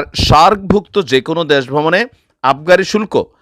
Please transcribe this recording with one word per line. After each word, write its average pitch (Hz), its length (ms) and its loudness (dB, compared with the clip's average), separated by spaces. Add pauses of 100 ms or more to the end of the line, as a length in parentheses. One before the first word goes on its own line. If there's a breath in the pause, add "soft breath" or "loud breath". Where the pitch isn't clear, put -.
(140)
সার্কভুক্ত 190 840 2
যে 131 220 0
কোনো 160 240 -4
দেশ 139 220 0
ভ্রমণে 160 400 0 (360)
আবগারি 156 420 0
শুল্ক - 400 -4 (180)